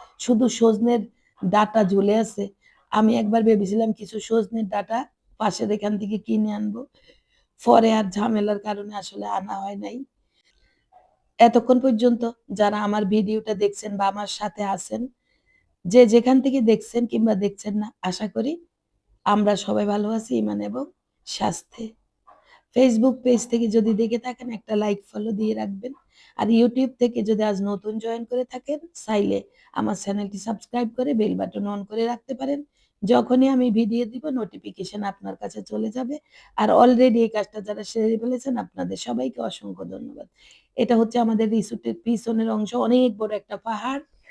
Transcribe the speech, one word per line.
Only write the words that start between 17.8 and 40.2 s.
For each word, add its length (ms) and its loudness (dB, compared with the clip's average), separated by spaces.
আশা 260 -4
করি 380 -6
আমরা 320 2
সবাই 300 -2
ভালো 240 -2
আছি 280 -2
ইমান 240 -2
এবং 240 -6
স্বাস্থ্যে। 640 -6
Facebook 460 4
পেজ 260 2
থেকে 200 0
যদি 260 2
দেখে 260 0
থাকেন, 300 -12
একটা 260 -6
লাইক 360 -2
ফলো 200 -6
দিয়ে 220 -2
রাখবেন। 400 -8
আর 120 -2
YouTube 520 4
থেকে 240 0
যদি 200 0
আজ 180 0
নতুন 360 -4
জয়েন 280 -6
করে 200 -4
থাকেন, 340 -8
চাইলে 500 -2
আমার 220 -4
চ্যানেলটি 420 -6
সাবস্ক্রাইব 600 -6
করে 160 0
বেল 220 0
বাটন 300 -6
on 100 -8
করে 200 -4
রাখতে 280 -6
পারেন। 300 -6
যখনই 440 4
আমি 240 2
ভিডিও 340 0
দিব, 240 -10
নোটিফিকেশন 720 -8
আপনার 320 -8
কাছে 260 -12
চলে 280 -4
যাবে। 300 -6
আর 140 0
already 500 8
এই 100 4
কাজটা 320 -6
যারা 220 -8
সেরে 340 -2
ফেলেছেন, 400 -4
আপনাদের 400 -8
সবাইকে 440 -6
অসংখ্য 440 -10
ধন্যবাদ। 420 -14